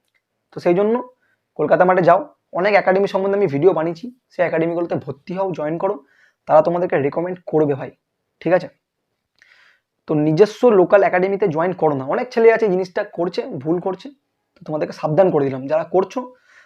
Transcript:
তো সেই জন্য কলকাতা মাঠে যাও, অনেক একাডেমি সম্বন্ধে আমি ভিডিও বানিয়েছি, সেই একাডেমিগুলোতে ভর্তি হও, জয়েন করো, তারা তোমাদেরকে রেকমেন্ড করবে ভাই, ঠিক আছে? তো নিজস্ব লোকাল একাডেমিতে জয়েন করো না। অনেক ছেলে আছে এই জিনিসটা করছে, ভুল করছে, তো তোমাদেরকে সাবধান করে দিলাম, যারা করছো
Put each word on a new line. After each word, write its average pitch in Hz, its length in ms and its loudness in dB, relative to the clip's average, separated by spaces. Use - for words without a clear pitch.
তো 156 80 -14
সেই 175 140 0
জন্য 226 340 -2
কলকাতা 160 300 2
মাঠে 185 180 2
যাও, 180 320 2
অনেক 196 220 0
একাডেমি 190 340 2
সম্বন্ধে 196 300 -2
আমি 202 80 0
ভিডিও 147 260 2
বানিয়েছি, 170 440 -6
সেই 175 160 -2
একাডেমিগুলোতে 170 480 -4
ভর্তি 147 400 -10
হও, 190 180 -4
জয়েন 151 260 -6
করো, 196 260 -4
তারা 151 160 6
তোমাদেরকে 175 340 0
রেকমেন্ড 165 500 -2
করবে 151 280 0
ভাই, 127 160 -12
ঠিক - 120 -2
আছে? 165 160 0
তো 156 80 -2
নিজস্ব 156 560 2
লোকাল 196 320 6
একাডেমিতে 190 460 0
জয়েন 160 240 -2
করো 160 220 0
না। 131 100 -6
অনেক 220 260 -4
ছেলে 226 220 4
আছে 220 140 0
এই 202 40 2
জিনিসটা 185 340 -4
করছে, - 420 -6
ভুল 170 340 -4
করছে, 190 280 -8
তো - 100 -20
তোমাদেরকে 156 280 -6
সাবধান 156 380 2
করে 147 140 2
দিলাম, 135 220 -6
যারা 156 180 -2
করছো 254 500 -4